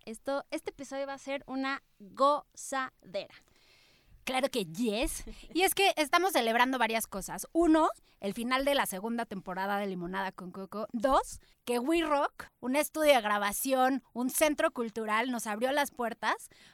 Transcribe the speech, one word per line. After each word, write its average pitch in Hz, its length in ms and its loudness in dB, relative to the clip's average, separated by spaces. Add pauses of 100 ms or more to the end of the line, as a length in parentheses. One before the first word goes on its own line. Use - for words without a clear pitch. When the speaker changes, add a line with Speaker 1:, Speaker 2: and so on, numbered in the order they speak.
Speaker 1:
Esto, 269 460 -6
este 311 180 -6
episodio 277 380 -8
va 269 60 -10
a 277 40 -10
ser 277 300 -8
una 269 340 -4 (180)
gozadera. 254 1300 -4 (920)
Speaker 2:
Claro - 260 0
que 214 160 -2
yes. 214 580 -2 (300)
Y 320 100 2
es 381 120 4
que 381 220 4
estamos 349 360 2
celebrando 247 460 2
varias 226 280 0
cosas. 185 440 -10
Uno, 330 380 6 (320)
el 202 120 -4
final 262 320 0
de 285 100 2
la 240 120 2
segunda 226 380 -6
temporada 196 540 -4
de 208 80 -2
Limonada 185 440 -4
con 180 200 -14
Coco. 190 420 -10
Dos, 262 460 2 (240)
que 240 160 -2
We 320 240 2
Rock, 302 420 0 (140)
un 254 160 -2
estudio 302 400 4
de 240 60 4
grabación, 226 840 0 (100)
un 247 180 -2
centro 311 400 2
cultural, 226 600 -2
nos 233 160 -4
abrió 220 240 -2
las 285 200 0
puertas 233 580 -4 (240)